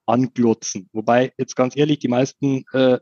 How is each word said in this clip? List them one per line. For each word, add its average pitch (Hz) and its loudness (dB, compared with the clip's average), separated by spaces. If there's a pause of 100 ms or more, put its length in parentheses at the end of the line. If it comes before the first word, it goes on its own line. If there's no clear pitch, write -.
anglotzen. 117 -2
Wobei, 120 0
jetzt - -8
ganz 127 -2
ehrlich, 151 0
die - -4
meisten, 131 -2
äh, 131 2